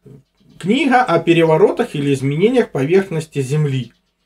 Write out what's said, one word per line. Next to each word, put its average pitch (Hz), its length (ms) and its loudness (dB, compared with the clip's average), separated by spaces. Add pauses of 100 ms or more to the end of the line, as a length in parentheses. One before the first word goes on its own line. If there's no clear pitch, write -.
(580)
книга 254 440 0
о 170 160 0
переворотах 165 760 2
или 143 180 -2
изменениях 160 580 0
поверхности 156 680 -2
Земли. 135 520 -4 (340)